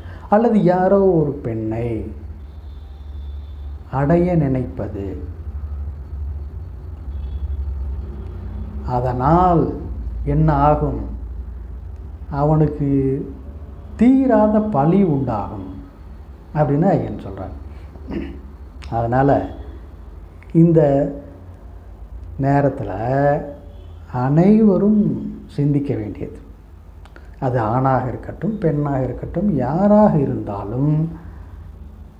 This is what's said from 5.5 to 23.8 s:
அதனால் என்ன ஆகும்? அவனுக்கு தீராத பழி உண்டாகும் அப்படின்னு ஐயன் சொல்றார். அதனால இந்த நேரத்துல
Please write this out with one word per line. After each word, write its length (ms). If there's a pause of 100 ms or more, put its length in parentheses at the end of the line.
அதனால் 840 (520)
என்ன 280
ஆகும்? 460 (1300)
அவனுக்கு 880 (760)
தீராத 640
பழி 440
உண்டாகும் 680 (840)
அப்படின்னு 280
ஐயன் 360
சொல்றார். 340 (1400)
அதனால 580 (1040)
இந்த 580 (1300)
நேரத்துல 500 (1200)